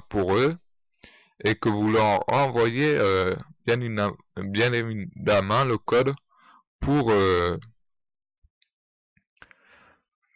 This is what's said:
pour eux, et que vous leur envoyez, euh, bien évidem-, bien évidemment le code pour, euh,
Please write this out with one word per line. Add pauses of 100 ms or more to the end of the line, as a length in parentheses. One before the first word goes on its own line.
pour
eux, (880)
et
que
vous
leur
envoyez,
euh, (320)
bien
évidem-, (200)
bien
évidemment
le
code (680)
pour,
euh, (2750)